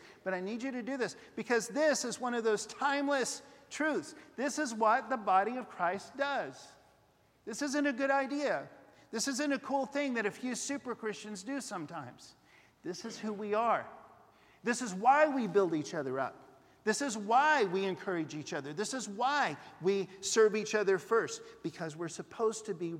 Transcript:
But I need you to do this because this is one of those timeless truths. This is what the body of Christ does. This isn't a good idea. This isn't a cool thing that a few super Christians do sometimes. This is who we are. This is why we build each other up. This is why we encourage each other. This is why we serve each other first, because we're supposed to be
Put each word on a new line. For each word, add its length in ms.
But 80
I 80
need 220
you 100
to 100
do 140
this 200
because 320
this 380
is 120
one 140
of 120
those 200
timeless 800
truths. 440
This 220
is 140
what 380
the 80
body 380
of 120
Christ 480
does. 520
This 160
isn't 260
a 60
good 180
idea. 580
This 160
isn't 240
a 60
cool 260
thing 300
that 100
a 60
few 240
super 400
Christians 480
do 180
sometimes. 760
This 220
is 140
who 160
we 180
are. 340
This 160
is 140
why 320
we 200
build 280
each 180
other 260
up. 180
This 200
is 140
why 480
we 200
encourage 500
each 200
other. 180
This 220
is 120
why 480
we 260
serve 340
each 180
other 220
first, 460
because 320
we're 140
supposed 580
to 80
be 260